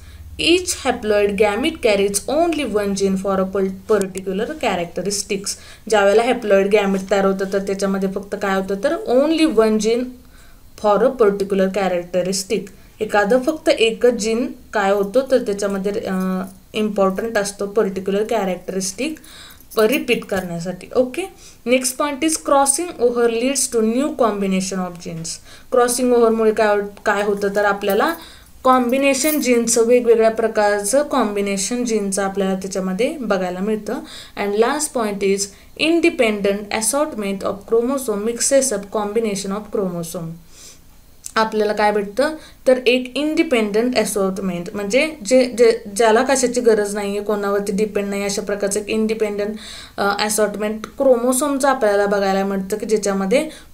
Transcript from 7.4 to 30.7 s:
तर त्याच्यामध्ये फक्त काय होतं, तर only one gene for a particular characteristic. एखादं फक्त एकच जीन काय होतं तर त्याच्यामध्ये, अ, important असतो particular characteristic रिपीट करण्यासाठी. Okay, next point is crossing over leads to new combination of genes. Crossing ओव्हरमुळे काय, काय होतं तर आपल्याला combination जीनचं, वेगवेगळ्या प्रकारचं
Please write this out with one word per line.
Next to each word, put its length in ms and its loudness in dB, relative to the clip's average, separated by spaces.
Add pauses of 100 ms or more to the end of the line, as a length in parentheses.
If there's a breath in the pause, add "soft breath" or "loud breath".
तर 60 2
त्याच्यामध्ये 560 -2
फक्त 260 -8
काय 140 0
होतं, 280 -2
तर 140 0 (240)
only 340 2
one 240 4
gene 240 0 (840 soft breath)
for 160 4
a 80 4 (140)
particular 420 2
characteristic. 920 -2 (400 loud breath)
एखादं 420 2
फक्त 280 -2
एकच 440 4
जीन 380 -2 (220)
काय 180 2
होतं 300 2 (100)
तर 60 4
त्याच्यामध्ये, 540 -2
अ, 220 -4 (600)
important 640 0
असतो 280 -4
particular 580 -2
characteristic 920 -4 (640 loud breath)
रिपीट 480 2
करण्यासाठी. 720 -6
Okay, 260 0 (440 loud breath)
next 380 0
point 200 -4
is 120 0 (140)
crossing 600 2
over 200 2
leads 460 -2
to 60 2
new 260 0
combination 720 -2
of 280 -8
genes. 200 -10 (440 loud breath)
Crossing 420 2
ओव्हरमुळे 380 4
काय, 240 2 (300)
काय 180 2
होतं 320 0
तर 100 2
आपल्याला 480 0 (500 loud breath)
combination 800 2
जीनचं, 440 2
वेगवेगळ्या 460 6
प्रकारचं 720 0